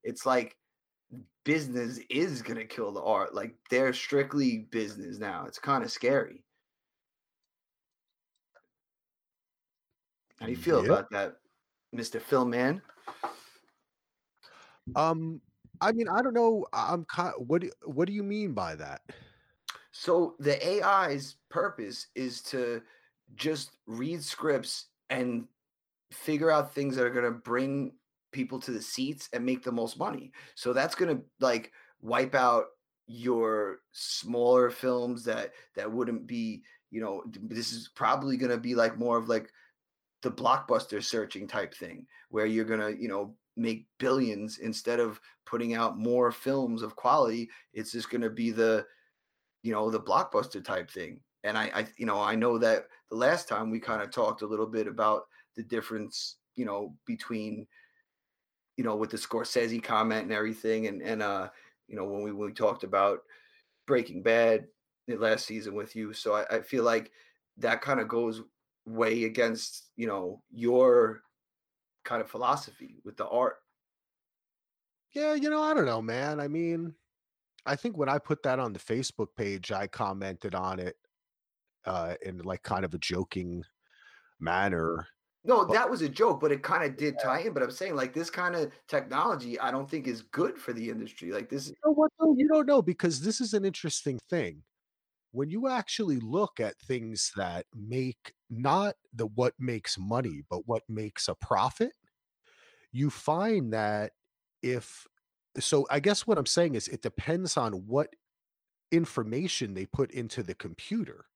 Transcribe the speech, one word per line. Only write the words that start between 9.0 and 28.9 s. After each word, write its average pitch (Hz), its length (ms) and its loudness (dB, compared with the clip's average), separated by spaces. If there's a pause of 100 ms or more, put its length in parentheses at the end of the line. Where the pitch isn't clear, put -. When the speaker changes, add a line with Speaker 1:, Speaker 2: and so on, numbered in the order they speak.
Speaker 1:
How 113 60 -8
do 117 60 -4
you 123 60 -4
feel 151 220 4
Speaker 2:
Yep. - 0 -
Speaker 1:
about 151 320 4
that, 98 280 -4 (520)
Mister 117 280 -6
Film 127 300 2
Man? 127 320 2 (2250)
Speaker 2:
Um, 160 460 2 (400)
I 208 100 4
mean, 226 180 0
I 202 120 2
don't 254 120 0
know. 226 400 4
I, - 200 0
I'm 170 120 -2
ki-, - 320 -2
what 143 240 2
do, 180 100 -6 (140)
what 156 220 0
do 202 60 -6
you 208 100 -4
mean 202 300 -4
by 113 220 -2
that? 143 260 -12 (880)
Speaker 1:
So 175 480 2
the 139 260 2
A 196 160 2
I's 185 540 2 (140)
purpose - 680 -4
is 127 280 -6
to 120 400 -4 (520)
just 151 500 -4
read 143 380 -6
scripts - 640 -2 (220)
and 123 380 -2 (640)
figure 156 400 2
out 143 220 4
things 139 220 -2
that 127 100 4
are 123 60 2
gonna 120 200 2
bring 131 680 -2 (340)
people 131 300 -6
to 127 100 -8
the 110 100 -4
seats 139 520 -6